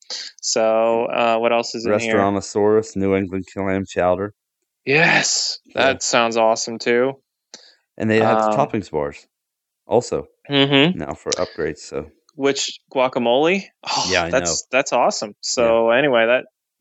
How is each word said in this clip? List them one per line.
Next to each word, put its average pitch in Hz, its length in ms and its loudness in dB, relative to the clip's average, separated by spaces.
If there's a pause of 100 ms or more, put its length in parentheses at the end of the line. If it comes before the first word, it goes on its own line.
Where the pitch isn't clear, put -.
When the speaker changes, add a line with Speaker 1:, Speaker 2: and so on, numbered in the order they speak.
(420)
Speaker 1:
so, 113 640 0
uh, 117 320 0
what 117 140 0
else 117 240 -2
is 113 100 -8
in 107 140 0
here? 113 160 -2
Speaker 2:
Restaurantosaurus, 104 800 0
New 95 200 0
England 95 380 -4
clam 98 340 -4
chowder. 92 460 0 (520)
Speaker 1:
Yes, - 800 0
Speaker 2:
Yeah. - 280 -2
Speaker 1:
that 127 100 -10
sounds 117 340 0
awesome 113 420 0
too. 123 340 0 (840)
Speaker 2:
And 110 120 -2
they 110 100 4
have 110 200 4
Speaker 1:
Um, 107 140 2
Speaker 2:
toppings 120 360 -2
bars 71 380 -6 (600)
also 85 400 0 (220)
Speaker 1:
Mm-hmm. 143 480 4
Speaker 2:
now 71 160 -8
for - 200 -8
upgrades, 80 460 -4
so. 73 280 -10 (280)
Speaker 1:
Which 139 440 -4 (140)
guacamole? 131 720 0 (220)
Oh, - 240 -4
Speaker 2:
Yeah, 87 120 2
I 85 80 -6
Speaker 1:
that's, 82 320 -2
Speaker 2:
know. - 40 -20 (100)
Speaker 1:
that's 139 160 -2
awesome. 123 480 0
So 117 500 2
Speaker 2:
Yeah. 120 80 4
Speaker 1:
anyway, 123 260 4
that, 123 200 2 (360)